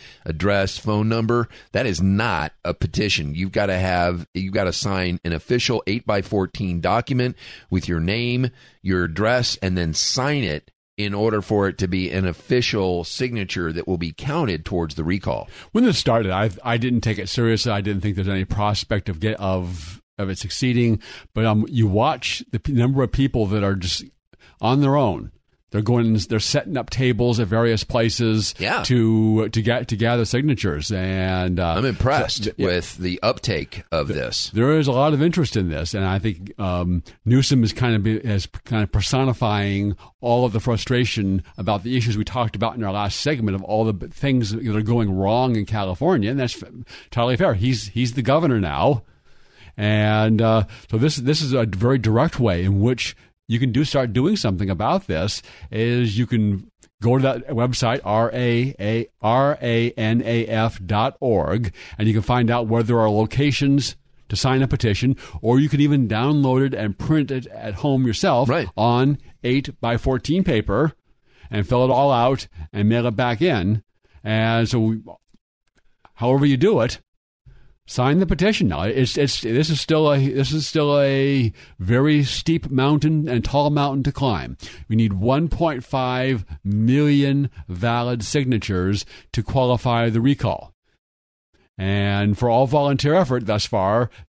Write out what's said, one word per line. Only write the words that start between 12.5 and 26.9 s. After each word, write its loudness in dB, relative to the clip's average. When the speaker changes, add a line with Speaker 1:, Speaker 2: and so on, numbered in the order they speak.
Speaker 1:
signature -6
that -6
will -2
be -6
counted -4
towards -4
the -4
recall. -4
Speaker 2:
When 2
this 4
started, 0
I, 0
I 0
didn't 0
take -2
it -8
seriously. 0
I 0
didn't -4
think -2
there's -2
any -2
prospect -2
of -8
get, -2
of, -6
of -4
it -6
succeeding. 0
But, 0
um, 2
you 2
watch 0
the -4
p-, -4
number 2
of -2
people 0
that 0
are 0
just -6
on 2
their 4
own. 0
They're 0
going, 2
they're 0
setting -2
up -6
tables 0